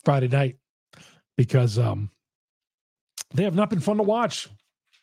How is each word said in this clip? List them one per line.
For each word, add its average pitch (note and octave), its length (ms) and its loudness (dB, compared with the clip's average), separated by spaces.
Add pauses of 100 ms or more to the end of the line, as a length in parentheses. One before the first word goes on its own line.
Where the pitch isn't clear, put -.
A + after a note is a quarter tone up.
Friday C3+ 240 2
night C3 300 -2 (760)
because, A#2+ 440 2
um, G#2 320 -4 (1200)
they D3 80 0
have F#3 140 0
not G#3 140 2
been F#3+ 100 -2
fun G#3 160 0
to G#3+ 80 0
watch. G#3+ 440 -2 (540)